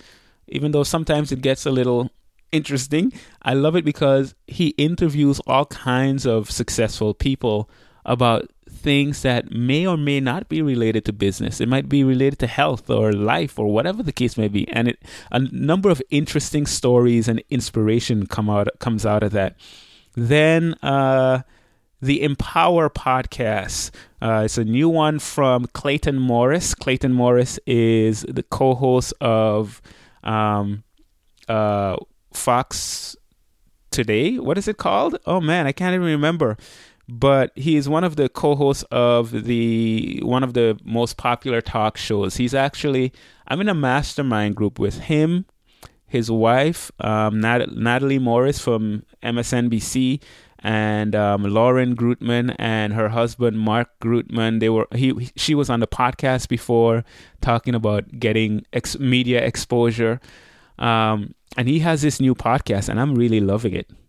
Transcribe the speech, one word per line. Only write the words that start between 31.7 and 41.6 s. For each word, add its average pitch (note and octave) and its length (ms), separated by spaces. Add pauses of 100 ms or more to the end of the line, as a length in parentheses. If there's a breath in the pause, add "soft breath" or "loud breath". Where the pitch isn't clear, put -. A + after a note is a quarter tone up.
Fox - 800 (720)
Today. B2+ 480
What D3+ 200
is G3+ 100
it G#3+ 80
called? C4 480
Oh F3+ 160
man, D#3+ 260
I C#3 60
can't F3+ 220
even F3+ 120
remember. D3+ 520 (500 loud breath)
But C3 460
he D3+ 220
is C#3 120
one D#3 160
of D#3+ 120
the C#3 120
co-hosts C#3 600
of A#2+ 540
the, A2+ 800
one B2 200
of B2+ 100
the A#2 320
most A#2 320
popular A#2+ 460